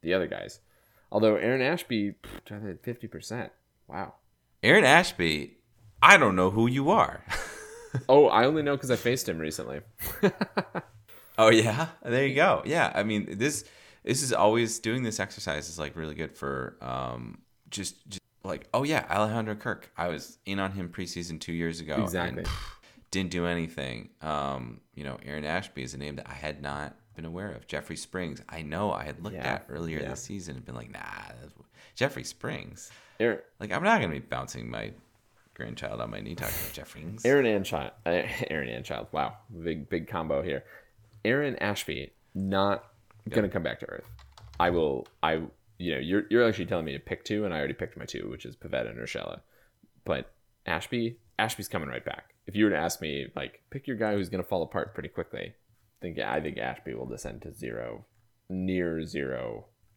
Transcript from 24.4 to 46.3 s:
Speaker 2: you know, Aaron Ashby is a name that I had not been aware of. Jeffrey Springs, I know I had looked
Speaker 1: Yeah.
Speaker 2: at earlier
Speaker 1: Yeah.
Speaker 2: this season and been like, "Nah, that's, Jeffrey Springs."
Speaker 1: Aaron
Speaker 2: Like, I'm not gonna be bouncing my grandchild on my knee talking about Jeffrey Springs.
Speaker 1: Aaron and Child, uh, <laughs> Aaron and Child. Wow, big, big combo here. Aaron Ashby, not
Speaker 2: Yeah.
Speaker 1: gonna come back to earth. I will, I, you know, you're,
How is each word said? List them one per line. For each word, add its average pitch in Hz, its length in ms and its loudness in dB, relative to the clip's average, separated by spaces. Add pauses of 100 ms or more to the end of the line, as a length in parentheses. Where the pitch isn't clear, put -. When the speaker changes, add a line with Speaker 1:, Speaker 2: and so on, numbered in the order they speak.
Speaker 2:
you 73 100 -12
know, 65 200 -8
Aaron 73 200 -8
Ashby 80 380 -4
is 64 120 -8
a 65 40 -12
name 73 180 -8
that - 120 -12
I 69 60 -12
had 73 260 -8
not 71 360 -8 (200)
been 80 80 -12
aware 90 280 -8
of. - 140 -16
Jeffrey - 300 -8
Springs, 82 540 -8
I 82 120 -10
know 80 300 -2
I 52 120 -4
had 76 200 -10
looked 87 120 -8
Speaker 1:
Yeah. 67 180 -4
Speaker 2:
at - 160 -10
earlier 78 300 -6
Speaker 1:
Yeah. - 100 -6
Speaker 2:
this - 120 -10
season 82 340 -10
and 62 80 -14
been 62 100 -12
like, 58 160 -12
"Nah, - 100 -12 (400)
that's, - 140 -20 (400)
Jeffrey 139 300 -4
Springs." - 640 -12 (300)
Speaker 1:
Aaron 113 200 2 (200)
Speaker 2:
Like, 104 120 -8
I'm 131 100 0
not 208 180 4
gonna 90 140 0
be 69 60 -4
bouncing 62 500 -8
my 55 220 -8 (600)
grandchild 58 460 -8
on 57 100 -6
my 52 100 -10
knee 58 140 -10
talking 52 260 -6
about - 120 -8
Jeffrey - 300 -16
Springs. 104 220 -8
Speaker 1:
Aaron 135 220 6
and 101 180 2
Child, 73 280 -4 (140)
uh, 87 160 2 (120)
<laughs> - 160 -4
Aaron 71 180 -4
and 58 160 -8
Child. - 280 -8
Wow, 71 240 -2 (260)
big, 80 260 -4
big 82 200 -4
combo 78 340 -2
here. 69 220 -4 (600)
Aaron 135 320 2
Ashby, - 560 -4 (220)
not 98 500 2 (420)
Speaker 2:
Yeah. - 100 -4
Speaker 1:
gonna 104 140 4
come 92 120 -2
back 67 180 -4
to - 100 -10
earth. - 180 -12 (500)
I 87 120 6
will, 76 360 2 (160)
I, 80 200 2 (360)
you 85 160 -2
know, 64 60 -2
you're, 92 300 2